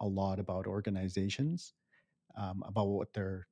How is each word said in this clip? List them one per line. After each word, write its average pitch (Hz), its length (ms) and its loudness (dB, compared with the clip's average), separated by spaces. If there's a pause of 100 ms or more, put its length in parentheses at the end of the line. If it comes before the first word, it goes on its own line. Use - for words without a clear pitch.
a 104 60 0
lot 98 340 2
about 95 260 -2
organizations, 101 1080 0 (640)
um, 98 300 -4
about 98 220 4
what 98 240 0
their, 95 400 -4